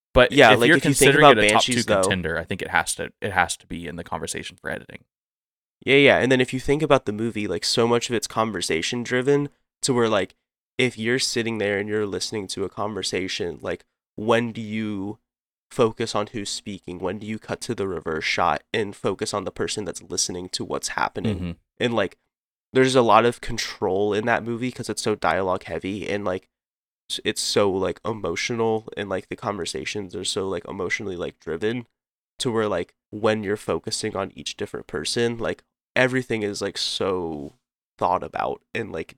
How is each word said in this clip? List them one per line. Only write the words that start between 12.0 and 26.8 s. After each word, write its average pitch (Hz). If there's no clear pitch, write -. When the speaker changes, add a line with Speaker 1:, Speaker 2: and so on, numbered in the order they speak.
Speaker 2:
listening 95
to 98
a 90
conversation, 95
like, -
when 117
do 113
you 107
focus 113
on 104
who's 101
speaking? 90
When 92
do 104
you 107
cut -
to 117
the 98
reverse 80
shot 85
and 101
focus 107
on 101
the 95
person 107
that's -
listening 90
to -
what's 71
happening? 104
Speaker 1:
Mm-hmm. 87
Speaker 2:
And, 117
like, 101
there's 131
a 131
lot 113
of 120
control 104
in 110
that 107
movie 120
'cause -
it's 107
so 107
dialogue 92
heavy 92
and, 101
like, 95